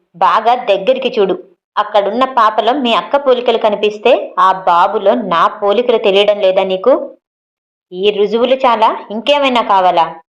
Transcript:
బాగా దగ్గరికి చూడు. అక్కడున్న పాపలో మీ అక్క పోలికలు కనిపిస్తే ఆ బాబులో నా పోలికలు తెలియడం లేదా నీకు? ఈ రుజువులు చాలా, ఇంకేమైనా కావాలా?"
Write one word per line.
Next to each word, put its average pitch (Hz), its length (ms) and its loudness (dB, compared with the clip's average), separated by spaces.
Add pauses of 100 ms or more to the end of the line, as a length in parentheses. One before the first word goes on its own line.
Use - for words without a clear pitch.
(160)
బాగా 196 380 2
దగ్గరికి 233 680 -2
చూడు. 190 220 -2 (360)
అక్కడున్న 208 460 -2
పాపలో 226 480 0
మీ 247 220 -2
అక్క 190 220 -2
పోలికలు 247 420 0
కనిపిస్తే 214 800 0
ఆ 185 140 4
బాబులో 196 640 0
నా 185 320 0
పోలికలు 214 520 0
తెలియడం 202 420 2
లేదా 190 240 2
నీకు? 190 520 -2 (760)
ఈ 190 180 -2
రుజువులు 220 440 0
చాలా, 247 560 0
ఇంకేమైనా 254 520 0
కావాలా?" 180 520 0 (180)